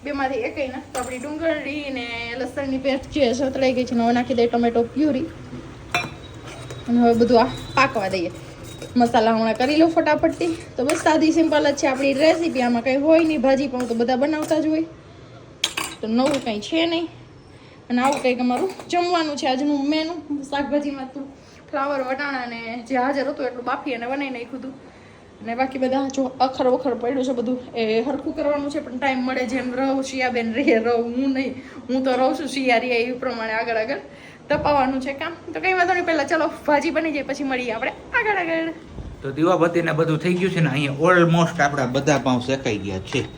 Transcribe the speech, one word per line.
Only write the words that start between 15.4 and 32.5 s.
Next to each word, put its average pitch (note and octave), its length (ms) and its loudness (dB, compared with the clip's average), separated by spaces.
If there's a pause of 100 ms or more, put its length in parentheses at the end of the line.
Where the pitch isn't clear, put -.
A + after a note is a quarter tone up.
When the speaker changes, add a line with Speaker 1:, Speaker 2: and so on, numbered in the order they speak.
Speaker 1:
તો G#3+ 60 -6
નવું B3+ 380 2
કંઈ G#3+ 160 -4
છે E4 260 0
નહીં. E4+ 220 -2 (840)
અને B3 120 2
આવું C#4 180 2
કંઈક B3 200 2
અમારું B3 300 2 (180)
જમવાનું E4+ 480 0
છે D4 100 -4
આજનું C#4 420 0
મેનુ. D#4 540 -4
શાકભાજીમાં C#4 680 -2
તો C#4+ 120 -12 (500)
ફ્લાવર, C#4 320 -2
વટાણા C4 440 -4
ને A#3 420 -10
જે C4 80 0
હાજર C4+ 340 0
હતું C#4+ 160 -4
એટલું B3 180 -6
બાફી C4 300 -4
અને A#3 120 -6
બનાવી C4+ 240 -4
નાખ્યું B3 280 -10
હતું. C4 140 -12 (680)
અને A3+ 120 -6
બાકી C4 240 -2
બધા C4 300 0
જો C4 320 -2
અખર C4 280 2
વખર B3 260 2
પડ્યું B3 300 -2
છે C4 80 0
બધું, B3 420 -4
એ A3+ 280 2
હરખું C#4+ 300 -4
કરવાનું C#4+ 380 0
છે, D4 100 -4
પણ B3 180 -10
ટાઈમ C4 200 0
મળે B3+ 280 -2
જેમ B3 280 -4
રહું, C4+ 280 0
શિયાબેન B3 520 -2
રહે, C#4 240 4
રહું A#3 260 2
હું B3+ 260 -2
નહીં, C4 320 -2 (260)
હું C4 160 0
તો B3+ 120 2
રહું C4 220 2
છું, D4 100 -6
શિયા B3+ 300 2